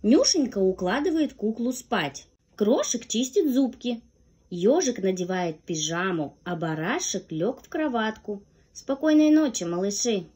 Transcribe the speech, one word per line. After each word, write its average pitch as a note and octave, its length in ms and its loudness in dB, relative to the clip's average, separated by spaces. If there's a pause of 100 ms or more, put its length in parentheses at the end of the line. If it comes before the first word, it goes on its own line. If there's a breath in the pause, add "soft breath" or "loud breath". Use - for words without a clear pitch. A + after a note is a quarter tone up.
Нюшенька C4+ 580 4
укладывает A#3 720 0
куклу A3+ 380 -4
спать. F3+ 560 -4 (280)
Крошек B3 520 0
чистит C4 460 0
зубки. A#3+ 480 -2 (480)
Ёжик A#3 500 2
надевает F3+ 640 -2
пижаму, E3 800 -4
а F3+ 120 -6
барашек E3+ 760 -4
лёг F3 320 -4
в - 60 -20
кроватку. A3 760 -4 (300 soft breath)
Спокойной D4+ 560 2
ночи, D4+ 340 4
малыши! F#3+ 640 -2 (100)